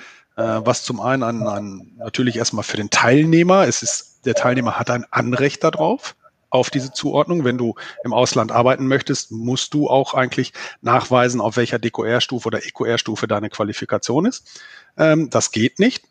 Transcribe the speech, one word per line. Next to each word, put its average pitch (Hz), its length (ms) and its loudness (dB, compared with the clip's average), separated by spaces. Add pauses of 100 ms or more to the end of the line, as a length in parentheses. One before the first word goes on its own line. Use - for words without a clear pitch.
(360)
Äh, 113 80 -6
was 110 400 0
zum 120 160 -6
einen 127 240 0
an, 113 240 -2
an, 101 500 -8
natürlich 117 380 -2
erstmal 117 280 -2
für - 120 -8
den 104 140 -6
Teilnehmer, 165 760 6
es 120 160 -2
ist, - 440 -8
der 120 100 0
Teilnehmer 123 420 0
hat 120 120 -4
ein 120 200 -2
Anrecht 123 540 0
darauf, 165 520 0 (360)
auf 127 200 2
diese 135 200 -4
Zuordnung. 147 520 -2
Wenn 123 160 0
du 117 160 -2 (280)
im 123 80 -4
Ausland 117 400 2
arbeiten 127 360 2
möchtest, - 440 -2
musst 120 440 -4
du 147 120 2
auch - 280 2
eigentlich 127 360 -2 (300)
nachweisen, 123 600 2
auf 107 160 0
welcher 120 200 0
D 113 140 -2
Q 107 140 -4
R-Stufe 117 420 -2
oder 110 180 -4
E - 60 -12
Q - 140 -4
R-Stufe 113 420 -2
deine 107 240 -2
Qualifikation 113 760 -2
ist. - 380 -6 (340)
Ähm, 156 320 4
das - 220 0
geht 113 260 0
nicht. 226 340 0